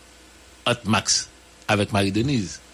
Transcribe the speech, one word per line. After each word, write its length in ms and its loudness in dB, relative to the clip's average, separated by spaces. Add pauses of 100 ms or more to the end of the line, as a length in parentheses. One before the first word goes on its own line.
(640)
entre 240 -2
Max 400 0 (380)
avec 260 2
Marie-Denise. 680 0 (140)